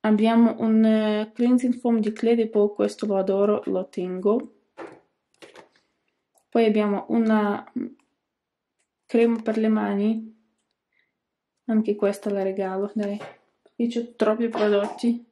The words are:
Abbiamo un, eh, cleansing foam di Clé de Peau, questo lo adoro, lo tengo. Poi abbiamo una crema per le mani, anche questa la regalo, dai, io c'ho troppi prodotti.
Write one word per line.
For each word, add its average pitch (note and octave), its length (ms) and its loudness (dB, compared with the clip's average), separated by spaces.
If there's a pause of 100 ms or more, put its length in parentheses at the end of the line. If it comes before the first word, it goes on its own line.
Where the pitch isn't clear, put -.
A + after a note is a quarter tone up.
Abbiamo A3+ 580 4
un, A3 260 2
eh, G#3+ 500 0
cleansing B3 400 2
foam A#3 260 0
di G#3+ 120 -2
Clé A3+ 220 0
de A3+ 140 0
Peau, G#3 260 2
questo G3+ 320 -4
lo G3+ 100 0
adoro, G3 500 0
lo F#3+ 220 -4
tengo. F#3+ 640 -2 (2000)
Poi A#3 160 2
abbiamo G#3 440 0
una A3 640 0 (1300)
crema A#3 380 2
per A3 160 -2
le A3 100 0
mani, G#3+ 680 -2 (1300)
anche G#3+ 280 0
questa G3+ 340 -2
la G3 140 -4
regalo, F#3+ 500 -4
dai, G#3 260 -6 (560)
io A#3 120 -2
c'ho A#3 260 -6
troppi A3 340 0
prodotti. G#3 840 -2